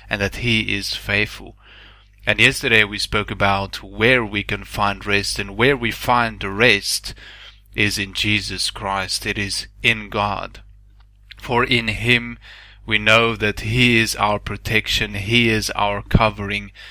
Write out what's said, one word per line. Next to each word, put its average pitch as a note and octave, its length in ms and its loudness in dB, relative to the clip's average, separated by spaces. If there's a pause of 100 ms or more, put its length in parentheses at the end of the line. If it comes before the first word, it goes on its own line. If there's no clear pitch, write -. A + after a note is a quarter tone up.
and G#2 120 -4
that G2 160 -2
He A2 380 0
is G2 220 -6
faithful. G#2 580 -4 (720)
And G#2+ 140 2
yesterday A#2 420 6
we G#2 160 -2
spoke G#2 320 -2
about G2 500 0
where A2 440 2
we G2+ 180 -4
can G2+ 220 -6
find G2+ 420 -2
rest, G2+ 320 -2
and G2 180 -8
where C3 200 4
we A#2 160 -4
find A#2 480 0
the G2 100 -4
rest G2+ 640 2 (600)
is G#2 200 2
in G2 180 -6
Jesus G#2 580 -4
Christ. G2 520 -6
It G#2 140 -4
is G2 300 -6 (160)
in A2 240 2
God. G2+ 540 -4 (720)
For A#2+ 260 0
in A#2 240 2
Him A#2 520 0 (480)
we A2 120 0
know A2 380 4
that G#2 240 0
He A#2+ 380 4
is A2 180 0
our G#2 240 2
protection, G#2+ 760 -2
He A2+ 340 2
is G#2+ 280 0
our G2+ 260 -2
covering, G2+ 680 -2 (180)